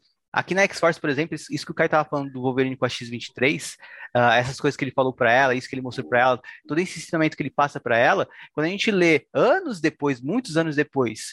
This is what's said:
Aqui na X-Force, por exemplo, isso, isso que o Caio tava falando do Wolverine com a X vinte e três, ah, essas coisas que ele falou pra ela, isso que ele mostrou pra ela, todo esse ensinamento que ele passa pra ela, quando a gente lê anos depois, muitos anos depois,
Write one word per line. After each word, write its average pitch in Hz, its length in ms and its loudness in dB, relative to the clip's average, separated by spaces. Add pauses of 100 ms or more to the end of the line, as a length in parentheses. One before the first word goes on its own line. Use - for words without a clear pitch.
(320)
Aqui 127 220 -4
na 196 100 4
X-Force, 170 360 0
por 156 80 -4
exemplo, 147 260 -2
isso, 151 160 -12
isso - 140 -6
que - 60 -12
o 160 40 -10
Caio 170 140 0
tava 151 180 2
falando 139 240 -6
do 127 120 -10
Wolverine 131 340 0
com 131 80 -2
a 127 60 0
X 120 180 -10
vinte 120 200 -10
e - 40 -20
três, 147 420 -2 (380)
ah, 120 240 4
essas 123 240 -2
coisas 143 160 0
que - 80 -6
ele 127 80 -6
falou 131 180 0
pra 123 220 2
ela, 131 220 4
isso 123 120 -6
que - 80 -10
ele 131 60 -6
mostrou 127 260 -8
pra 120 140 4
ela, 127 200 2 (280)
todo 151 100 -2
esse 180 200 -4
ensinamento 156 360 -2
que - 80 -8
ele 135 60 -4
passa 143 320 -2
pra 120 160 0
ela, 147 320 4 (240)
quando 151 140 -2
a - 20 -2
gente 196 220 -2
lê 170 420 4
anos 247 480 2
depois, 143 400 -2
muitos 160 380 -4
anos 160 180 0
depois, 131 560 -2